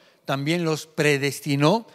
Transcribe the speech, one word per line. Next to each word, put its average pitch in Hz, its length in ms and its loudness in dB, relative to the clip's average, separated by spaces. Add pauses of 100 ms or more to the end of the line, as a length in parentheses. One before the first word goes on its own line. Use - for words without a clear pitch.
(260)
también 151 380 -2
los 156 240 -4
predestinó 147 1080 0